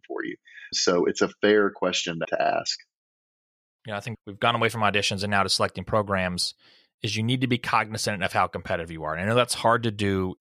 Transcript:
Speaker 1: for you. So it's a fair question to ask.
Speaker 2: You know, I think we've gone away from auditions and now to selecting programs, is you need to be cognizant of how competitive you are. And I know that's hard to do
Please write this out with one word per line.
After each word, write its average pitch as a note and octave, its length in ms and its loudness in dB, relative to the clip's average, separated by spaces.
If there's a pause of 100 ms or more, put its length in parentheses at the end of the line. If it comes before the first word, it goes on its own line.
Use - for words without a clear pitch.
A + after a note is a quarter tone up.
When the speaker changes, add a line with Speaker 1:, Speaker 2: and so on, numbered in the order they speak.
Speaker 1:
for - 160 -6
you. - 120 -8 (380)
So F2 320 2
it's - 160 0
a F#2+ 80 4 (120)
fair G#2 280 6
question F2+ 580 -4
to - 140 -2
ask. - 380 0 (1080)
Speaker 2:
You A2 60 -10
know, G2+ 60 -4
I - 20 -8
think A2 260 -10
we've G2+ 140 -14
gone A#2 160 2
away A2+ 140 2
from A2+ 120 -4
auditions G2+ 420 0
and G#2 60 -2
now G2+ 140 4
to F#2+ 60 -2
selecting G2 340 0
programs, F#2+ 720 -2 (480)
is G#2 120 -4
you G#2+ 60 -2
need B2+ 200 0
to C3 60 2
be B2 120 2
cognizant A2 640 -2
of F#2+ 100 -2
how F#2+ 140 2
competitive E2+ 420 -6
you D#2+ 140 -10
are. D2+ 100 -4
And E2 80 -6
I F#2 60 -2
know A2+ 80 2
that's B2 180 2
hard A#2 300 2
to A#2 80 0
do G2 500 0